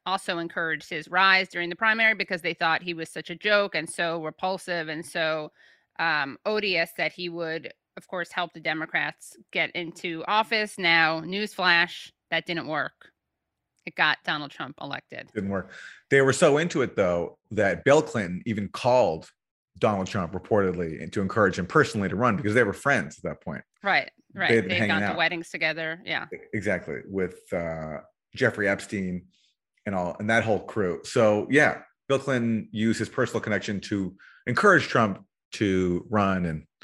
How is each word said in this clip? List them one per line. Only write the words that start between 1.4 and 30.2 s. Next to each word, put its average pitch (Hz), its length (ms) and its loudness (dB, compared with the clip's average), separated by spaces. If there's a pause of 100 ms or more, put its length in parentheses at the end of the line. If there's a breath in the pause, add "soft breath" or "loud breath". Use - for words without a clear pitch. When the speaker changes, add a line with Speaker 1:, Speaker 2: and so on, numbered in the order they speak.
Speaker 1:
during 175 220 -6
the 175 60 -6
primary 220 380 2
because 185 280 -4
they 170 100 -2
thought 165 300 0
he 175 100 -6
was 160 160 -8
such - 220 -12
a 175 40 -8
joke 202 400 2
and 160 140 -4
so 170 340 -4
repulsive 175 640 -4
and 160 160 -8
so, 156 480 -4 (460 soft breath)
um, 151 460 0
odious 202 540 0
that 160 140 -2
he 175 180 -8
would, 165 420 -8 (240)
of 185 120 -20
course, 175 220 -8
help 180 220 -6
the 160 80 -18
Democrats 156 760 -4 (160)
get 165 180 0
into 165 580 -8
office. 214 500 0
Now, 165 420 4
newsflash, 180 920 0 (200)
that 165 140 -2
didn't 165 220 -6
work. - 440 -6 (760)
It 175 100 -14
got 156 260 2
Donald 147 280 -6
Trump - 320 -12
elected. - 520 -12
Speaker 2:
Didn't 98 160 -6
work. 95 220 -6 (380 loud breath)
They 135 100 8
were 135 140 6
so 147 240 6
into 165 240 0
it, 107 120 -2
though, 87 440 0 (140)
that 95 320 0
Bill 147 180 6
Clinton 92 420 -4
even 104 240 -4
called 110 640 2 (480)
Donald 101 300 2
Trump 90 240 -4
reportedly 90 680 0
and 90 120 -10
to 104 80 0
encourage 95 360 2
him 90 80 -2
personally 110 440 2
to 92 60 -2
run 117 200 2
because 104 180 -2
they 123 100 6
were 101 100 0
friends - 440 -2
at - 60 -12
that 78 180 -8
point. 82 200 -10 (200)
Speaker 1:
Right, 180 280 0 (240)
right. 175 160 0
Speaker 2:
They'd 117 100 6
been 190 80 -2
Speaker 1:
They'd 180 80 0
Speaker 2:
hanging 208 140 2
Speaker 1:
gone 160 100 2
to 104 80 0
Speaker 2:
out. 180 80 -2
Speaker 1:
weddings 170 320 -2
together. 160 560 -6
Yeah. - 220 -6 (260)
Speaker 2:
Exactly. 90 440 -2 (100)
With, 95 340 -4 (100)
uh, 80 500 -6 (340)
Jeffrey - 320 0
Epstein 95 600 -4 (580)
and 101 100 -6
all, 90 240 -4
and 104 120 -4